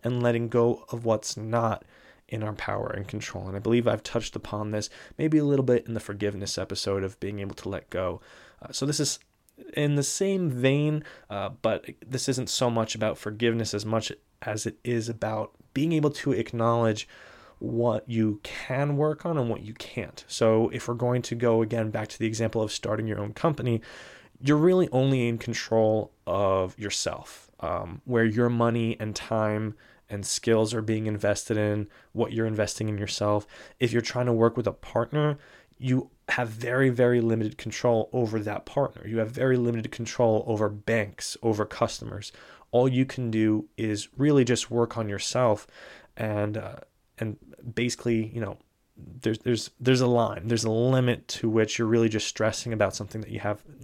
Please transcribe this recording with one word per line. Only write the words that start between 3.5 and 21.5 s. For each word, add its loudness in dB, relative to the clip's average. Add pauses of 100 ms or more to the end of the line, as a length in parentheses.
I -6
believe 2
I've 0
touched -6
upon -8
this -4 (300)
maybe 2
a 2
little 2
bit 4
in -6
the -4
forgiveness -4
episode -2
of -8
being -6
able -8
to -10
let -8
go. -4 (400)
Uh, -16
so -4
this 0
is -2 (560)
in 2
the 2
same 0
vein, 2 (240)
uh, -4 (100)
but 0 (220)
this -6
isn't -2
so 0
much 0
about -2
forgiveness -2
as -4
much -2 (300)
as -6
it -6
is -2
about -4 (220)
being 0
able 4
to -2
acknowledge 0 (520)
what -2
you 2
can -4
work 0
on -2
and 0
what -4
you -12
can't. -10
So 4
if -6
we're -2
going 0
to -6
go 4